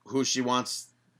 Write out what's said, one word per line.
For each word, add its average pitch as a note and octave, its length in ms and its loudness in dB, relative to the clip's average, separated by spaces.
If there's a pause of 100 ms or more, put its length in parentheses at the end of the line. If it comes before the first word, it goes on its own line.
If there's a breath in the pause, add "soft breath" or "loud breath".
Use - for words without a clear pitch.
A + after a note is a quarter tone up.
who C3+ 180 0
she B2+ 180 0
wants B2 480 0 (300)